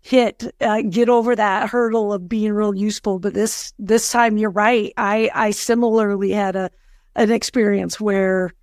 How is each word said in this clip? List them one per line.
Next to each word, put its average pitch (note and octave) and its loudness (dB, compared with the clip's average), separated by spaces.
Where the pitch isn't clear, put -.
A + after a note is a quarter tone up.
hit, A#3+ 0
uh, A3 0
get A3+ 2
over A#3+ 2
that G#3 0
hurdle A3+ -2
of F3+ -6
being G#3+ -2
real G#3 0
useful." G3+ -4
But F#3+ -4
this, G#3+ -4
this G#3+ 0
time, A#3 2
you're G#3+ 0
right. G#3 0
I, G#3+ 0
I G#3+ 0
similarly G#3+ 0
had G3 0
a, F#3 -4
an G#3+ 2
experience G#3 0
where F#3+ 0